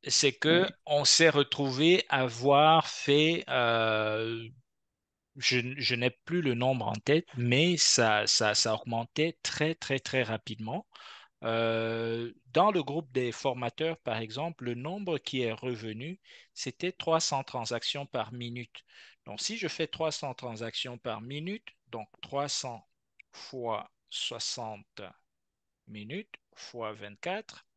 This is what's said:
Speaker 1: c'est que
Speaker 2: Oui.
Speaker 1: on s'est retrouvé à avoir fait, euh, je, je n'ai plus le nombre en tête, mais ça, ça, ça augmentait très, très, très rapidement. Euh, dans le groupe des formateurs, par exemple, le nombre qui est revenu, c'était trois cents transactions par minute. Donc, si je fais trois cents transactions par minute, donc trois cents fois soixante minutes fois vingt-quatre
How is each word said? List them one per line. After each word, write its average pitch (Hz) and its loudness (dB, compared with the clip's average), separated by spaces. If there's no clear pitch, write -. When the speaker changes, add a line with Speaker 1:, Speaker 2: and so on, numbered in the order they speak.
Speaker 1:
c'est 131 4
que 170 4
Speaker 2:
Oui. 190 0
Speaker 1:
on 147 2
s'est 165 8
retrouvé 147 4
à 135 2
avoir 139 6
fait, 156 2
euh, 113 0
je, 127 0
je 127 0
n'ai 123 2
plus 170 -4
le 131 2
nombre 123 0
en - -2
tête, 143 2
mais 131 4
ça, 107 4
ça, 104 4
ça 110 2
augmentait 117 -2
très, 160 -2
très, - -2
très 131 0
rapidement. 113 -6
Euh, 113 -2
dans 190 6
le 180 0
groupe 143 -6
des 123 0
formateurs, 131 -4
par 113 -4
exemple, 127 -8
le 120 -4
nombre 165 -4
qui 127 -4
est 117 0
revenu, 113 -8
c'était 175 -6
trois 160 0
cents 135 -2
transactions 123 -6
par 110 -4
minute. 120 -10
Donc, 107 -12
si 220 -4
je 196 -4
fais 160 -4
trois 160 -2
cents 135 -8
transactions 117 -8
par 110 -8
minute, 151 -10
donc 113 -12
trois 139 -4
cents 120 -8
fois 117 -6
soixante 110 -8
minutes 113 -12
fois 113 -10
vingt-quatre 104 -10